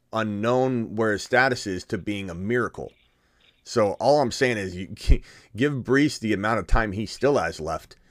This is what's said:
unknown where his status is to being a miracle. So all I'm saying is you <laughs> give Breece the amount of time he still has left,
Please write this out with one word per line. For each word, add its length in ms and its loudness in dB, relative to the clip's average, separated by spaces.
unknown 840 0
where 160 2
his 100 -2
status 440 0
is 180 -4
to 140 -4
being 300 -6
a 60 -10
miracle. 580 -4
So 280 2
all 280 4
I'm 120 0
saying 260 0
is 180 -6
you 120 -10
<laughs> 340 -20
give 160 2
Breece 460 2
the 140 -2
amount 260 0
of 80 -6
time 260 4
he 140 -6
still 320 2
has 200 -4
left, 380 -8